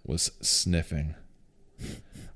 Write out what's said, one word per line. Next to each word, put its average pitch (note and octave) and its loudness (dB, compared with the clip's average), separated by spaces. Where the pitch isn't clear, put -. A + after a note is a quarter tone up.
was - 0
sniffing. D#2+ 2